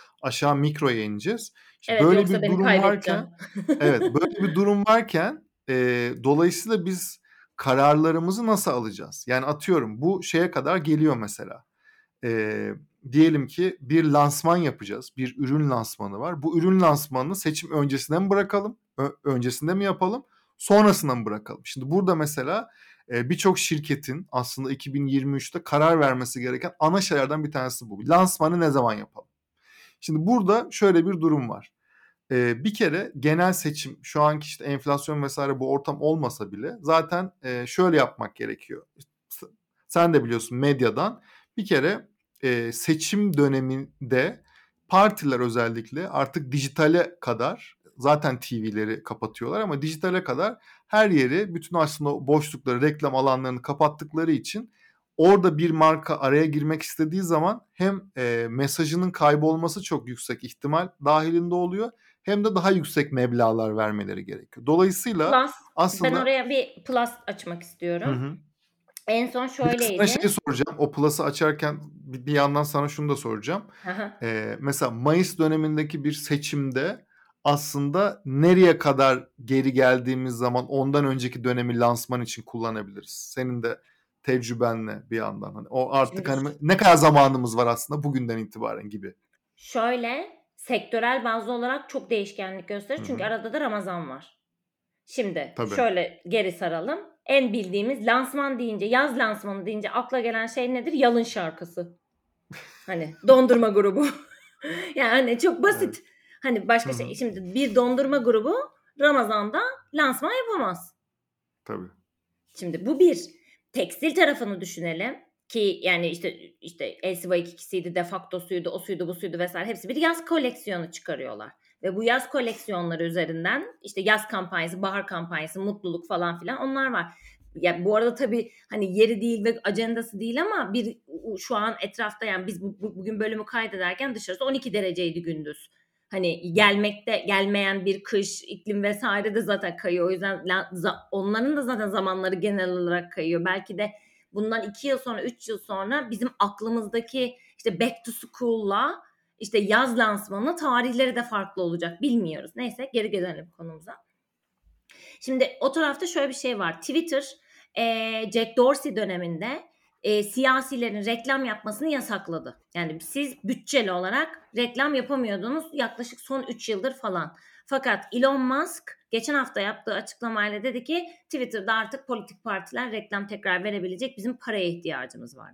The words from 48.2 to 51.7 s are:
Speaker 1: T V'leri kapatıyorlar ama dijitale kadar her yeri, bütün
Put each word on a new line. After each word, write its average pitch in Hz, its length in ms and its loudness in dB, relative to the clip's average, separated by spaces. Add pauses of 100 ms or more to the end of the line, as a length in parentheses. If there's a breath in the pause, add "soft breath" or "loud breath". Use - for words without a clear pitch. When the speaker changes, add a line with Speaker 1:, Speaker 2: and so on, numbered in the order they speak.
Speaker 1:
T 117 220 -6
V'leri 107 400 -4
kapatıyorlar 117 580 -6
ama 151 220 -4
dijitale 175 420 -2
kadar 185 320 -2 (300 soft breath)
her 214 240 4
yeri, 165 440 2
bütün 170 220 -6